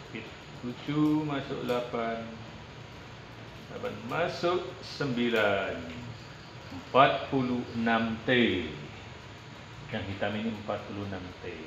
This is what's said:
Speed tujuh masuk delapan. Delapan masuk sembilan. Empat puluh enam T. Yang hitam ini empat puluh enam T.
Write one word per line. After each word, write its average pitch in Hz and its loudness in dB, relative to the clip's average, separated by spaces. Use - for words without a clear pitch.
Speed 110 -8
tujuh 151 4
masuk 135 -2
delapan. 117 0
Delapan - -4
masuk 180 2
sembilan. 107 4
Empat - 6
puluh 123 2
enam 113 2
T. 135 6
Yang 98 0
hitam 104 0
ini 110 0
empat 104 -2
puluh 101 -4
enam 92 -6
T. 87 -8